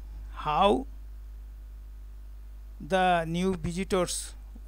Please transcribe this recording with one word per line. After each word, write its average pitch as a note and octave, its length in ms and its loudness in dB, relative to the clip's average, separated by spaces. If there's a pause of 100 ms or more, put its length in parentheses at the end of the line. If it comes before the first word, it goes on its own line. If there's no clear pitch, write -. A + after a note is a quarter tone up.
(340)
how E3+ 520 6 (1900)
the F3 460 4
new F3+ 300 2
visitors F3 800 0 (340)